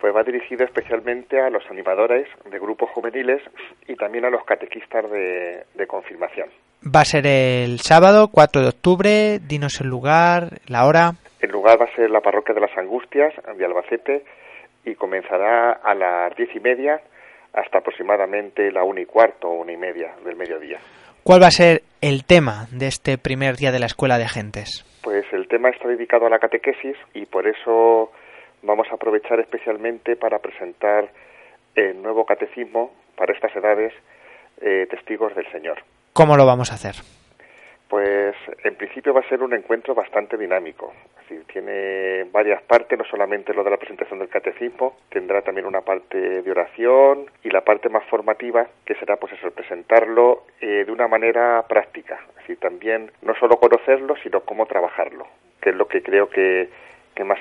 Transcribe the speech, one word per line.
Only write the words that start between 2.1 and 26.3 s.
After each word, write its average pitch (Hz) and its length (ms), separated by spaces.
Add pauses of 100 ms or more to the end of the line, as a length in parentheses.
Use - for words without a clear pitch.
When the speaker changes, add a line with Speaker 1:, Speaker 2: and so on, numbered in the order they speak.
Speaker 1:
de 98 80
grupos 107 340
juveniles 123 480 (480)
y 127 80
también 117 300
a 123 40
los 117 140
catequistas 110 680
de, 90 540 (100)
de 98 120
confirmación. 90 640 (320)
Speaker 2:
Va 151 180
a 147 40
ser 143 220
el 127 540
sábado 196 480
cuatro 151 340
de 127 60
octubre, 208 680
dinos 143 440
el 131 60
lugar, 165 800
la 123 200
hora. 170 260 (280)
Speaker 1:
El 101 100
lugar 107 280
va 117 60
a - 100
ser 113 160
la 107 120
parroquia 104 320
de 104 80
las - 160
Angustias 127 560 (200)
de 92 120
Albacete 113 580 (600)
y 110 80
comenzará 101 800
a 107 220
las 90 420
diez 117 180
y 107 60
media 131 380 (540)
hasta - 260
aproximadamente 101 920
la 92 120
una 95 180
y - 20
cuarto 110 440
o 85 120
una 85 120
y 85 40
media 85 380 (100)
del 85 120
mediodía. 78 420 (440)
Speaker 2:
¿Cuál 180 200
va 180 60
a - 20
ser 170 320 (180)
el 139 240
tema 117 460
de 127 160
este 135 320
primer 131 380
día 135 160
de 127 60
la 120 80
Escuela 127 300
de 117 80
Agentes? 104 600 (160)
Speaker 1:
Pues 101 300
el 139 160
tema 123 200
está 123 180
dedicado 117 400
a 113 40